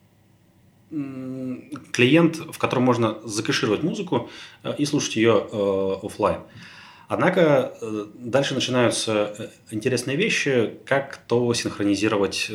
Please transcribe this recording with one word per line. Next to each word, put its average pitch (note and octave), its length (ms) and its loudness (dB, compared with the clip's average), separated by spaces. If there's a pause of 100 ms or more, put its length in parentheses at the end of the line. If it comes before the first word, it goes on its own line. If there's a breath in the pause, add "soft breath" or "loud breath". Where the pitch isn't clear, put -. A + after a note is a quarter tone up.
(920)
м, C3 800 -8 (220)
клиент, D#3 460 6
в - 200 -12
котором B2 260 0
можно A#2 420 2
закэшировать G#2+ 580 -2
музыку, D#3+ 460 -2 (340 loud breath)
э, B2 140 -4
и D3 80 0
слушать C#3+ 320 -2
ее, G2 840 2
э, - 40 -8
офлайн. G2 340 0 (680 loud breath)
Однако, D3 720 2
э, G#2+ 240 -6 (100)
дальше B2+ 380 -2
начинаются, A2+ 840 0
э, G#2+ 100 -10 (240)
интересные B2 460 -2
вещи, C3 560 0 (120)
как - 320 -2 (100)
то A#2+ 260 2
синхронизировать G2+ 1000 0